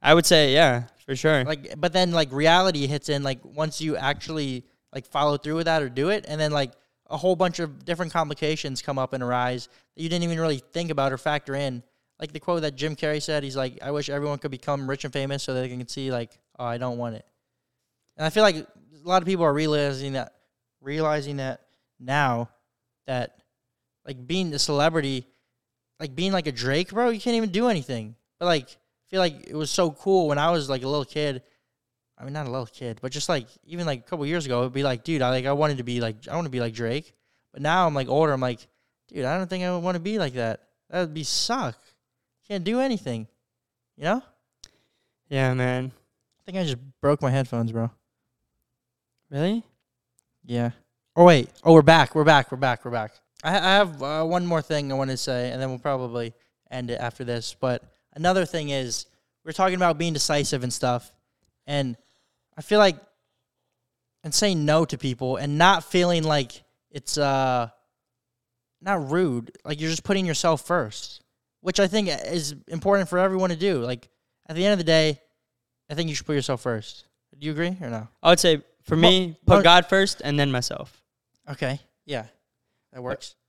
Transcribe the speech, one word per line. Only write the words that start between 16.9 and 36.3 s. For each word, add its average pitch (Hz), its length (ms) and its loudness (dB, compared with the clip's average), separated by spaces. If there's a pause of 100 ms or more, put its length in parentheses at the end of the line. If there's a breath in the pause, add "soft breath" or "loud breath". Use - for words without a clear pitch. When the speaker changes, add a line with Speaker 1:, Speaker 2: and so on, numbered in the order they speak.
Speaker 2:
want 117 160 -6
it." - 100 -18 (880)
And 151 80 -8
I 160 60 -2
feel 214 140 2
like 190 140 4
a 156 100 -12 (360)
lot 180 200 2
of 160 40 -4
people 180 160 0
are 156 80 4
realizing 143 640 0
that, 131 220 -6 (460)
realizing 147 560 -2
that 131 240 -6 (380)
now, 127 500 0 (580)
that, 127 340 -6 (640)
like, 127 220 -14
being 175 260 -4
a 143 60 -6
celebrity, 143 680 0 (720)
like, 143 160 -12
being, 185 160 -2
like, 180 140 -2
a 151 60 -4
Drake, 135 400 -2
bro, 240 180 0
you 226 100 -2
can't 233 180 -2
even 220 120 0
do 220 200 0
anything. 120 460 -4 (220)
But, 170 80 -4
like, 160 240 0
I - 400 -20
feel 190 100 -4
like 170 280 -2
it - 80 -12
was 151 160 -4
so 175 180 2
cool 180 380 2
when 147 100 2
I 156 140 2
was, 151 180 -2
like, 131 140 -4
a 131 40 -4
little 143 180 -2
kid. 143 360 -4 (760)
I - 40 -18
mean, 135 100 -12
not 151 120 -8
a 123 60 -8
little 123 160 -6
kid, 113 340 -12
but 127 100 -8
just, 143 180 -8
like, 135 180 -2 (160)
even, 170 240 -8
like, 135 140 -6
a - 20 -20
couple 151 240 -6
years 160 180 -2
ago, 123 140 -2
it'd 123 140 -2
be 135 100 -2
like, 131 200 -2
"Dude, 156 200 -2
I, 123 80 2
like, 131 160 -2
I 139 60 0
wanted 147 240 0
to 127 60 -6
be 120 180 -4
like, 113 260 -6
I - 80 -8